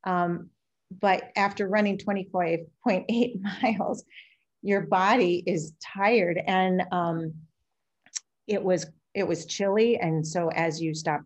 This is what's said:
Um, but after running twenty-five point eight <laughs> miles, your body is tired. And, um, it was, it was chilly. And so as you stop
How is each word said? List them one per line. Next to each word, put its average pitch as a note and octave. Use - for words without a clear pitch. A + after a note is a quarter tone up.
Um, F3
but F#3+
after G3+
running G3+
twenty-five F#3
point G3
eight A#3+
<laughs> -
miles, G#3+
your G3
body F#3
is D#3+
tired. G3
And, F#3
um, E3
it G3+
was, F3+
it F#3+
was D#3+
chilly. G#3+
And D#3+
so E3+
as E3
you D#3+
stop D#3